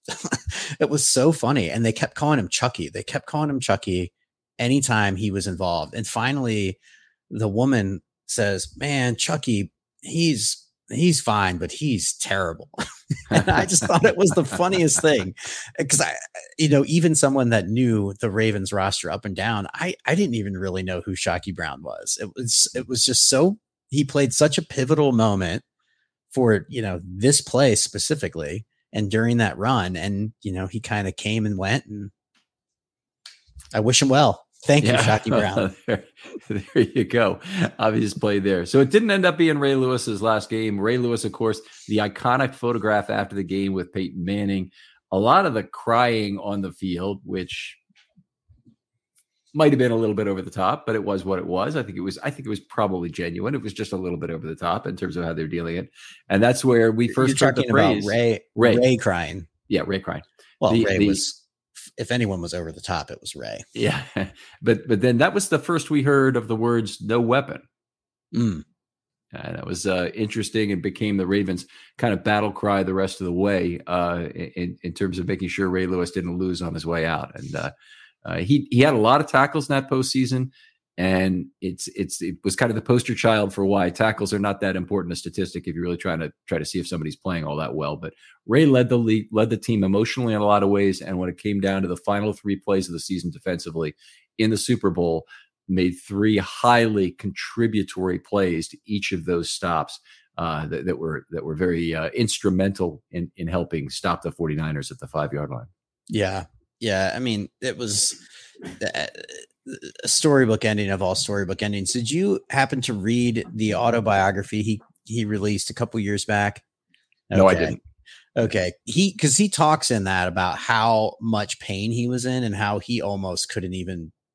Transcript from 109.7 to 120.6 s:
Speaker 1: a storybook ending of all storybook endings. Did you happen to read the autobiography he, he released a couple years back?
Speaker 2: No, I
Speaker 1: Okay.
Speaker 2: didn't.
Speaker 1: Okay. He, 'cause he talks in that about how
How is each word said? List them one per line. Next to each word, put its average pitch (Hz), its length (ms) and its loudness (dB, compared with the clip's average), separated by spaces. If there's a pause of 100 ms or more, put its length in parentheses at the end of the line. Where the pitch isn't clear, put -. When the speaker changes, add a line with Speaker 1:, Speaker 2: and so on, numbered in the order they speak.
Speaker 1:
a - 40 -6
storybook 131 560 4
ending 104 260 2
of 95 120 0
all 92 140 2
storybook 98 460 -2
endings. 101 300 -2
Did 120 180 -4
you 185 300 0 (100)
happen 139 320 0
to 123 120 -4
read 113 500 0 (100)
the 107 220 0
autobiography 104 840 2
he, 107 200 -2 (220)
he 110 220 -4
released 104 440 -2
a - 40 -8
couple 113 260 -4
years 101 240 -2
back? 104 400 -2 (640)
Speaker 2:
No, 95 180 8
I 92 80 8
Speaker 1:
Okay. 82 100 2
Speaker 2:
didn't. - 160 -4 (560)
Speaker 1:
Okay. 101 340 0 (140)
He, 190 300 2
'cause 147 200 2
he 208 140 4
talks 151 420 4
in 104 140 2
that 92 240 2
about 90 300 -2
how 113 600 2